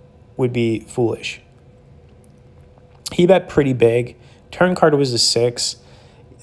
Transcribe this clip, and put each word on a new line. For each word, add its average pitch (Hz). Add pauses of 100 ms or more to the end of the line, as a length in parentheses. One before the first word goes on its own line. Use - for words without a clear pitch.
(360)
would 123
be 113
foolish. - (1700)
He 175
bet 180
pretty 139
big. 120 (340)
Turn 180
card 160
was 139
a 113
six. - (680)